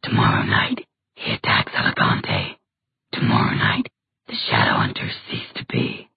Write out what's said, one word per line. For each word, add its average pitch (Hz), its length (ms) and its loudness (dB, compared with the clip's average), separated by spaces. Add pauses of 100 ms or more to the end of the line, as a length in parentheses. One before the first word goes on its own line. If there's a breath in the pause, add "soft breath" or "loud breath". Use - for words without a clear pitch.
Tomorrow 107 400 2
night, - 420 0 (300)
he - 160 -6
attacks - 440 0
Alicante. - 800 0 (540)
Tomorrow - 440 2
night, - 300 0 (420)
the - 60 -14 (140)
Shadow 53 320 2
Hunters 53 340 -2 (160)
cease - 260 -6
to - 140 -8
be. - 460 -2